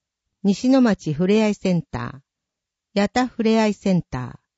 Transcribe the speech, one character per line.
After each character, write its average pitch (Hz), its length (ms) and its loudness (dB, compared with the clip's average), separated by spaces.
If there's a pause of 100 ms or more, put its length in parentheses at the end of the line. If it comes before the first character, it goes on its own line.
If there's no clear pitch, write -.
(440)
西 202 260 0
野 262 120 4
町 196 320 0
ふ 160 120 -2
れ 214 180 2
あ 214 40 2
い 208 80 -2
セ 185 180 -2
ン 165 80 0
タ 127 400 -12 (720)
ー、 202 60 -2
矢 202 100 0
田 254 180 -2
ふ - 140 -10
れ 220 180 2
あ 220 60 2
い 208 80 0
セ 196 200 -2
ン 170 100 0
タ - 160 -10
ー、 123 260 -14 (120)